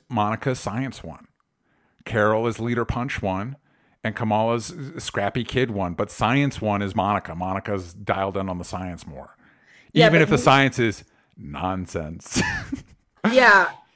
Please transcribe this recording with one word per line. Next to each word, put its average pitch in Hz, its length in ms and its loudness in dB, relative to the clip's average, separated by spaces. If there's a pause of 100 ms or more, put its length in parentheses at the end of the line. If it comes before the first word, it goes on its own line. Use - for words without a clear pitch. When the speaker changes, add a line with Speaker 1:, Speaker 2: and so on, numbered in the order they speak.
Speaker 1:
Monica's 113 500 -2
science 120 440 -6
one, 80 240 -16 (800)
Carol 110 420 2
is 110 120 -4
leader 120 260 -2
punch 120 360 -4
one, 101 340 -4 (480)
and 107 120 -4
Kamala's 110 580 0 (240)
scrappy 101 480 -4
kid 123 260 -2
one, 95 220 -2
but 104 180 -4
science 131 500 0
one 104 200 0
is 98 140 -4
Monica. 98 380 0
Monica's 92 600 -6
dialed 95 440 -2
in 95 120 -2
on 90 80 -4
the 87 80 -8
science 90 420 -10
more. - 280 -18 (580)
Speaker 2:
Yeah, 156 140 8
Speaker 1:
Even 160 120 6
Speaker 2:
but 156 40 8
Speaker 1:
if - 60 4
the 151 60 4
Speaker 2:
you 123 60 4
Speaker 1:
science 135 380 6
is 113 240 0 (340)
nonsense. 87 1120 -6
<laughs> - 840 -6
Speaker 2:
Yeah, 220 380 8 (260)